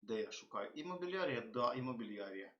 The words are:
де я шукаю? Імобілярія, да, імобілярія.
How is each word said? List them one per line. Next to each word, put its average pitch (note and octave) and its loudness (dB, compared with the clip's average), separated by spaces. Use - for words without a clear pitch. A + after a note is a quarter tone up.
де A2 0
я - 0
шукаю? - -4
Імобілярія, F3+ 0
да, A#2+ 4
імобілярія. G#2 -2